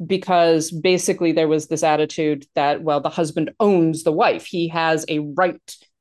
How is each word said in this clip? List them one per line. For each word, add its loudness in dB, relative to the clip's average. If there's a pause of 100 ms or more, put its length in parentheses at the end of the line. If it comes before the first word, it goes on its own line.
because 2
basically 0
there 2
was 0
this -4
attitude 0
that, 0
well, 0
the -4
husband -2
owns 2
the 2
wife. 0
He -4
has 0
a -4
right -2 (400)